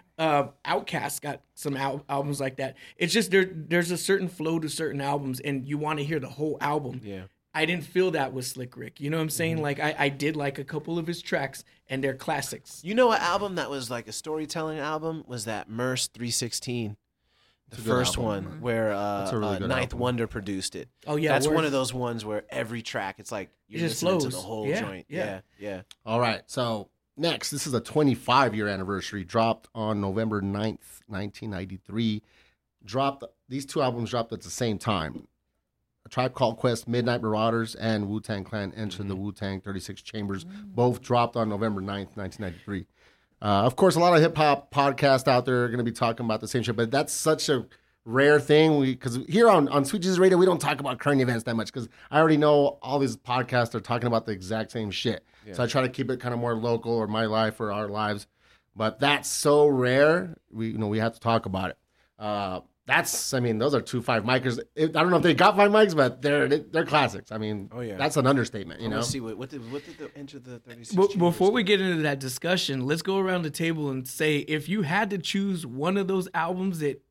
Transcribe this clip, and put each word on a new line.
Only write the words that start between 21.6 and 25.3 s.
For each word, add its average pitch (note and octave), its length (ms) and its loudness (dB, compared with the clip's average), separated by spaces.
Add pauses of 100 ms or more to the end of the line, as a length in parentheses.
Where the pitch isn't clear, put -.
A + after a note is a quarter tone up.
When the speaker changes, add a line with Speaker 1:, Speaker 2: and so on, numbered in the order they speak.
Speaker 2:
of D3 60 0
those C3 220 0
ones A#2+ 320 -4
where G#2+ 240 -4
every A#2+ 320 -6
track, G2 380 -6
it's - 120 -16
like, G2 180 -8 (200)
you're A2 100 -8
Speaker 1:
It E3 80 0
just B2+ 160 -4
Speaker 2:
listening F3+ 160 2
to C#3+ 60 0
the B2+ 80 -4
Speaker 1:
flows. - 100 -10
Speaker 2:
whole G#2+ 240 -6
Speaker 1:
Yeah, D#3 140 -2
Speaker 2:
joint. F#2+ 280 -10
Speaker 1:
yeah. - 160 -6
Speaker 2:
Yeah, G2+ 440 -12